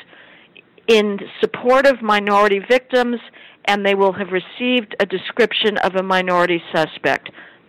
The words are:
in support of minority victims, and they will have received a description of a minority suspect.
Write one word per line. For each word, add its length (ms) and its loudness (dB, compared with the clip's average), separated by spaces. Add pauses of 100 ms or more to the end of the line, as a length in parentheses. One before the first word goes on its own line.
(880)
in 320 2 (200)
support 460 2
of 160 2
minority 560 2
victims, 640 0 (460)
and 200 0
they 80 2
will 180 2
have 200 -8
received 680 -4
a 80 0
description 720 -2
of 160 -2
a 80 -2
minority 580 0 (140)
suspect. 560 -4 (380)